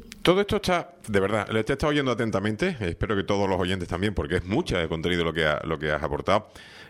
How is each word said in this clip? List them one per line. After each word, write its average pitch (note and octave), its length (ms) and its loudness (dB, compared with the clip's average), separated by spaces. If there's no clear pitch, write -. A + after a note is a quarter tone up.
Todo F#3 200 4
esto G3+ 160 0
está, F3 380 -2
de G2+ 120 2
verdad, G2+ 300 2
lo A2 80 0
he A2 40 4
estado C#3 260 0
oyendo D3 240 2
atentamente, A2 720 0
espero F#2+ 340 -2
que G2 80 2
todos G2 260 2
los F#2 100 2
oyentes F2+ 280 0
también, F#2+ 260 -2
porque E2 240 0
es E2 80 -4
mucha G2 340 0
de E2 80 0
contenido E2 360 0
lo E2 100 0
que D#2+ 120 2
ha, D2+ 180 2
lo D#2 160 -4
que D2+ 120 -2
has D2+ 120 0
aportado. D2+ 460 0